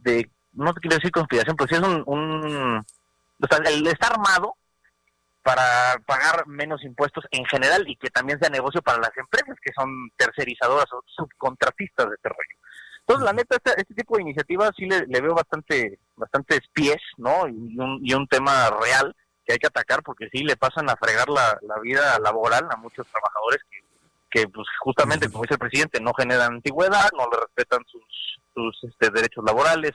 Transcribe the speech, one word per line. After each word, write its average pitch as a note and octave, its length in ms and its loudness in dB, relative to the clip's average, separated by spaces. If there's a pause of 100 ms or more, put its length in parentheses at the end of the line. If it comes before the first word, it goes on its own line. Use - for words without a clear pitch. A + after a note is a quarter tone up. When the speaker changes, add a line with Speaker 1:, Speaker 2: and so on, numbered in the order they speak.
Speaker 1:
de, A#2 280 2 (220)
no D#3 220 -2
te E3 60 -14
quiero E3 160 0
decir F3 160 -2
conspiración, D#3 440 0
pero C#3+ 120 0
sí D#3+ 80 0
es F#3 120 2
un, E3 180 0
un, D3 720 -2
o - 680 -8
sea, D#3 100 4 (120)
el, D3+ 160 0
está E3+ 220 2
armado G3+ 480 0 (880)
para B2+ 640 4
pagar D3+ 400 2
menos D3 380 -8
impuestos C#3+ 460 -4
en C3 160 -4
general C#3+ 420 2
y B2 80 -12
que C3 140 -8
también C3+ 280 -2
sea D#3 120 2
negocio C#3+ 320 -2
para B2 160 2
las A2+ 180 -2
empresas B3+ 460 -4
que C3+ 100 -6
son C3 440 -6
tercerizadoras B2+ 760 0
o B2+ 100 -10 (140)
subcontratistas C3 920 -4
de G#2 60 -6
este - 140 -8
rollo. - 300 -10 (420)
Entonces, C4+ 240 2
la G3+ 80 2
neta, A#3+ 240 0
este, A#3+ 240 0
este G3 140 -10
tipo A3+ 220 -2
de G3+ 60 0
iniciativas E3+ 540 -2
sí F#3+ 100 -8
le, F#3 200 0
le B2+ 140 0
veo D#3 140 0
bastante, D3+ 640 -2 (160)
bastantes C#3 460 -2 (120)
pies, D3 260 2 (180)
¿no? D3 320 0
Y, A2+ 260 -12
y A#2+ 60 -10
un, C3+ 200 -6
y C3 140 -2
un C#3 140 -2
tema C3 420 4
real B2 460 2 (280)
que A#2 100 0
hay A#2+ 40 0
que D3+ 80 0
atacar C3+ 380 -2
porque A#2 260 -12
sí C3 140 -4
le C#3+ 120 2
pasan C#3+ 320 0
a A#2+ 80 0
fregar A2+ 320 2
la, B2+ 340 4
la G#2+ 180 -6
vida C3 400 2
laboral A2+ 500 2
a A#2+ 60 -2
muchos A#2 320 -14
trabajadores A2 500 -2 (100)
que, - 120 -20 (600)
que, G#2+ 60 -2
pues, G#2+ 200 -14 (100)
justamente, D3 480 0
Speaker 2:
Ujú. G#2+ 60 -10
Speaker 1:
como A#2 120 -10
dice C3 100 -2
el - 40 -2
presidente, C3+ 420 -2
no A#2 140 -2
generan B2 380 0
antigüedad, F3+ 640 2
no B2 100 -2
le A#2 120 0
respetan A#2 500 -2
sus, A2+ 140 -20 (500)
sus, A2+ 340 -8
este, A2+ 220 0
derechos A2+ 340 -2
laborales, D3+ 500 2